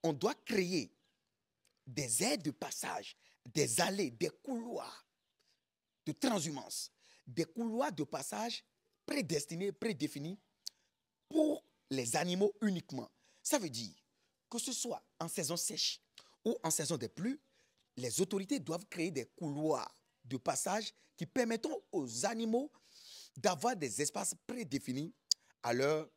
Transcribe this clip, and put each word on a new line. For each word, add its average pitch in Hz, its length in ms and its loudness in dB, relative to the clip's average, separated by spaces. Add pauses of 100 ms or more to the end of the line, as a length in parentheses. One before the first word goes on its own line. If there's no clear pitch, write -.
On 160 120 4
doit 196 200 2
créer 180 560 0 (960)
des 131 360 0
aides 233 200 2
de 143 80 0
passage, - 640 -6 (280)
des 127 360 2
allées, 190 300 4
des 151 200 -2 (120)
couloirs 233 640 -6 (1000)
de 151 60 -2
transhumance, 156 800 0 (360)
des 139 180 0
couloirs 233 480 0
de 156 120 -2
passage 208 600 -4 (400)
prédestinés, 180 680 -2
prédéfinis 156 680 -4 (880)
pour 302 360 4 (260)
les 127 260 0
animaux 180 360 4 (100)
uniquement. 170 480 -2 (320)
Ça - 160 2
veut 180 120 -2
dire 113 240 -8 (540)
que 240 100 -6
ce 254 140 -4
soit - 320 -4 (160)
en 165 80 -2
saison 165 280 0
sèche - 440 0 (440)
ou 220 180 2
en 165 80 2
saison 156 260 2
des 120 120 -2
pluies, 247 300 -2 (580)
les 123 240 -2
autorités 196 380 2
doivent 165 280 -4
créer 170 240 0
des 135 160 -2
couloirs 147 680 0 (280)
de 131 120 -4
passage 185 560 0 (240)
qui - 100 -6
permettront 233 540 0 (120)
aux 127 340 0
animaux 233 460 2 (640)
d'avoir 202 400 4
des 123 240 -2
espaces 180 340 0 (120)
prédéfinis 143 680 -2 (480)
à 120 100 0
leur 147 440 2